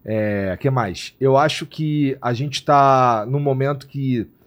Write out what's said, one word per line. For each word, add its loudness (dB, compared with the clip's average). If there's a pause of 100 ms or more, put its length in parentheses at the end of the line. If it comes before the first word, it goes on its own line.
é, -2
que -2
mais? -4
Eu 4
acho 0
que -2
a -2
gente -6
tá 4
num -2
momento -2
que -2 (200)